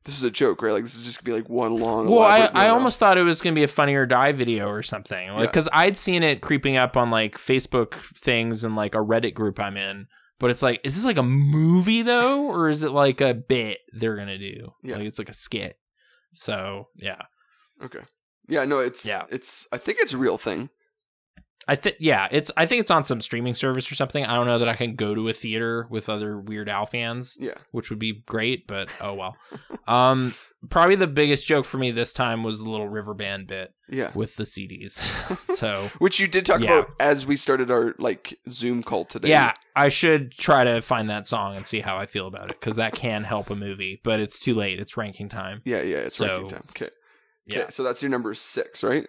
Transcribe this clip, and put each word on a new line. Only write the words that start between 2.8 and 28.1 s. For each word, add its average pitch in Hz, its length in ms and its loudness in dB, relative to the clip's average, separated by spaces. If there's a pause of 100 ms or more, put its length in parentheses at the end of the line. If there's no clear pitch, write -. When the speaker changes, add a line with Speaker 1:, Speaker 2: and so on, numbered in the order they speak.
Speaker 2:
thought 196 180 8
it 180 60 6
was 165 160 2
gonna 170 140 0
be 151 100 4
a 139 40 6
Funny 143 280 2
or 135 100 2
Die 127 260 4
video 117 360 -2
or 104 140 -6
something. 98 480 -10
Like, 107 180 0
Speaker 1:
Yeah. - 40 -6
Speaker 2:
'cause 165 200 2
I'd 180 240 4
seen 175 260 0
it 151 180 2
creeping 135 360 0
up 127 200 2
on, 120 140 4
like, 110 260 0
Facebook 127 580 0 (220)
things 117 460 0
and, 110 140 -4
like, 107 180 -2
a 110 40 0
Reddit 110 360 0
group 104 240 -2
I'm 101 180 -6
in. 98 300 -8 (320)
But 123 120 2
it's 120 120 -2
like, 123 220 2
is 139 100 -4
this, 208 100 -2
like, 220 140 2
a 131 40 4
movie, 160 800 4
though? 247 440 2
Or 170 220 2
is 151 160 0
it, 135 80 -2
like, 139 280 4
a 131 140 4
bit 113 440 -2 (140)
they're 110 240 -2
gonna 98 220 -8
do? 104 340 -14 (120)
Speaker 1:
Yeah. 123 120 -8
Speaker 2:
Like, 104 100 -6
it's 107 120 -10
like 104 120 -10
a 101 40 -14
skit. - 440 -8 (560)
So, 98 600 -8
yeah. 98 260 -10 (600)
Speaker 1:
Okay. - 180 -14 (480)
Yeah, 139 180 0
no, 143 120 2
it's, 123 260 -2
Speaker 2:
Yeah. 101 260 -4
Speaker 1:
it's, - 420 -12
I - 60 -4
think - 220 -4
it's 262 120 0
a 131 60 -4
real 110 200 0
thing. 107 320 -6 (1000)
Speaker 2:
I 139 80 4
thi-, - 240 -2
yeah, 117 320 4
it's, 143 240 0
I 165 100 4
think 240 140 2
it's 214 100 0
on 156 140 4
some 117 160 -2
streaming 120 340 -4
service 131 380 -2
or - 20 -8
something. 139 300 -2
I 113 100 0
don't 120 120 2
know 120 120 4
that 120 100 2
I 113 60 0
can 113 220 -4
go 104 180 -2
to 110 140 -2
a 110 60 0
theater 117 560 -4
with 110 180 -6
other 104 320 -4
Weird 104 300 -10
Al 101 160 -2
fans, 120 520 -8
Speaker 1:
Yeah. 131 140 -8 (180)
Speaker 2:
which 117 200 -8
would 107 80 -8
be 110 280 -6